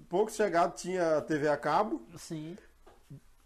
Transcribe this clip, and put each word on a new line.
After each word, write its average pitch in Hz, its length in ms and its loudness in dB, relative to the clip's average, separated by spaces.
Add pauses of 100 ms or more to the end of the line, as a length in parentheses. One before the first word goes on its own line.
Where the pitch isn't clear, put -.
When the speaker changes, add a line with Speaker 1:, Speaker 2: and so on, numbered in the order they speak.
Speaker 1:
poucos 214 260 0
chegados 180 480 2
tinha 170 400 2
T 156 160 0
V 147 100 2
a 147 80 4
cabo. 190 460 0 (140)
Speaker 2:
Sim. 160 420 -12 (880)